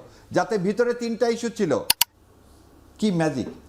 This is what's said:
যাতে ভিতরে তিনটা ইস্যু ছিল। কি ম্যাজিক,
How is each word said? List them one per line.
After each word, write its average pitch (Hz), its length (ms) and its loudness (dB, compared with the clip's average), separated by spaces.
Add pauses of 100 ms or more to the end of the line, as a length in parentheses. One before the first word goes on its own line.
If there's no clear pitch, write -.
(320)
যাতে 180 260 2
ভিতরে 214 360 2
তিনটা 233 340 -2
ইস্যু 233 220 0
ছিল। 156 300 2 (1160)
কি 214 140 2
ম্যাজিক, 156 360 0 (220)